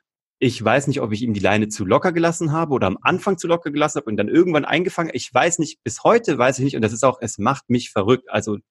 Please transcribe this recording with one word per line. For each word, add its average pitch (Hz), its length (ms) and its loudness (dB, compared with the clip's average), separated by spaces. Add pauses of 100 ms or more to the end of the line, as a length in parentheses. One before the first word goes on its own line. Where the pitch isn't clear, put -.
(420)
Ich 113 220 0
weiß 127 240 2
nicht, 135 140 -2
ob 110 100 -4
ich 107 100 -4
ihm 120 120 -2
die 101 80 -4
Leine 104 260 2
zu 107 180 -6
locker 147 280 2
gelassen 165 380 0
habe 156 220 -2
oder 147 140 2
am 95 140 -2
Anfang 180 360 0
zu - 100 -8
locker 170 240 0
gelassen 151 260 0
habe 127 120 -6
und 107 80 -4
dann 104 120 0
irgendwann 160 360 2
eingefangen. 170 480 -2
Ich - 180 -8
weiß 160 280 2
nicht, - 240 -6
bis - 200 -8
heute 190 340 2
weiß 127 220 2
ich 131 40 -2
nicht 139 140 -2
und 120 40 -2
das 107 120 0
ist 113 100 -8
auch, 135 180 2
es - 160 -8
macht 127 320 -2
mich 120 220 -2
verrückt. 113 380 0
Also, 104 280 -2 (140)